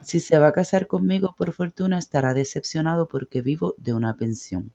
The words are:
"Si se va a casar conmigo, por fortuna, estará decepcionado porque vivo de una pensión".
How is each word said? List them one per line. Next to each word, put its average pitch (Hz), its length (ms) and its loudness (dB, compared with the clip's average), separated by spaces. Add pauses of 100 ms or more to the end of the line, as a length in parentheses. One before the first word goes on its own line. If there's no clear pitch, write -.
"Si - 180 -2
se 165 180 4
va 151 100 8
a 147 60 4
casar 190 340 0
conmigo, 190 500 0
por 175 160 -2
fortuna, 185 440 -2
estará 135 360 0
decepcionado 160 760 -2
porque 131 340 -6
vivo 156 360 -2
de 120 160 -4
una 113 220 0
pensión". 107 600 -6